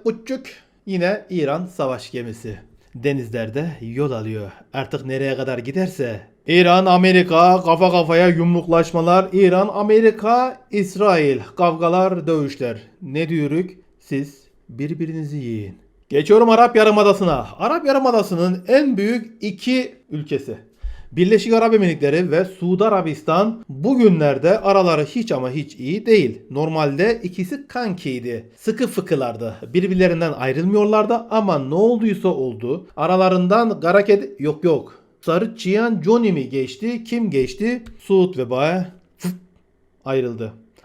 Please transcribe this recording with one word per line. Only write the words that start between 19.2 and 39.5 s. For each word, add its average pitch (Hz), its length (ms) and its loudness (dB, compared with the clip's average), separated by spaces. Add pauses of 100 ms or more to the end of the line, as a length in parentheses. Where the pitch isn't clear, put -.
iki 247 520 -4 (140)
ülkesi. 143 480 -8 (540)
Birleşik 196 420 2
Arap 226 200 4
Emirlikleri 170 580 2
ve 170 140 2
Suudi 185 400 -2
Arabistan 185 840 -2
bugünlerde 165 880 2
araları 180 460 2
hiç - 260 -6
ama 127 200 -4
hiç 147 240 -10
iyi 165 300 -6
değil. 190 360 2 (100)
Normalde 156 720 -2
ikisi 190 440 -8
kankiydi. 131 880 -8
Sıkı 220 320 -4
fıkılardı. 117 680 -4 (180)
Birbirlerinden 180 600 0
ayrılmıyorlardı 208 800 0 (160)
ama 202 300 0
ne 135 160 -4
olduysa 214 540 0
oldu. 131 580 -4 (100)
Aralarından 185 840 2
kara 185 240 4
kedi 202 340 2
yok 147 240 -4
yok. 156 400 -2 (180)
Sarı 185 340 -2
Çiyan 208 500 -2
Johnny 226 260 2
mi 135 180 -4
geçti? 208 540 -6
Kim 233 280 -4
geçti? 202 520 -4 (160)
Suud 185 380 0
ve 123 120 -4
Bae 156 360 -2 (1200)